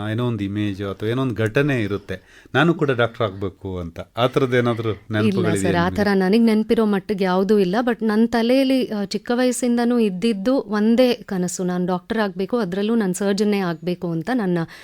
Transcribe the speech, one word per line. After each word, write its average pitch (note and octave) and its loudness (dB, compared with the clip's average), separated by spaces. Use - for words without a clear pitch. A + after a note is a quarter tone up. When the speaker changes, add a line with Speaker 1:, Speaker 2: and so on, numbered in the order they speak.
Speaker 1:
ಏನೋ A#2 -2
ಒಂದು A2+ -2
ಇಮೇಜ್ G2+ -4
ಅಥವಾ G2 -4
ಏನೋ B2+ -2
ಒಂದು B2+ -2
ಘಟನೆ A#2 0
ಇರುತ್ತೆ, F#2+ -8
"ನಾನು D#3 4
ಕೂಡ C#3+ 0
ಡಾಕ್ಟರ್ A#2 0
ಆಗ್ಬೇಕು" F#2+ -8
ಅಂತ. F2 -10
ಆ A#2 2
ಥರದ್ದು B2+ 0
ಏನಾದ್ರೂ A#2 0
Speaker 2:
ಇಲ್ಲ G#2+ -4
Speaker 1:
ನೆನಪುಗಳಿದೆಯಾ G#2+ 0
Speaker 2:
ಸರ್, E3+ 2
ಆ E3+ 2
Speaker 1:
ನಿಮ್ಗೆ? F3+ -2
Speaker 2:
ಥರ G#3 0
ನನಗ್ G3 4
ನೆನ್ಪಿರೋ A3 2
ಮಟ್ಟಿಗೆ G3+ -2
ಯಾವುದೂ F#3+ 2
ಇಲ್ಲ. F#3 2
But A#3 -2
ನನ್ A3 2
ತಲೆಯಲ್ಲಿ, B3+ 2
ಆ, G#3 -4
ಚಿಕ್ಕ G3+ -8
ವಯಸ್ಸಿಂದನೂ A#3+ 2
ಇದ್ದಿದ್ದು G#3 0
ಒಂದೇ A3+ 2
ಕನಸು, F#3 -4
ನಾನ್ F3+ -2
ಡಾಕ್ಟರ್ F3+ -2
ಆಗ್ಬೇಕು, G3 -2
ಅದ್ರಲ್ಲೂ G3+ -2
ನಾನ್ G3 0
ಸರ್ಜನ್ನೇ G#3 0
ಆಗ್ಬೇಕು F3 -4
ಅಂತ E3 -4
ನನ್ನ F#3 0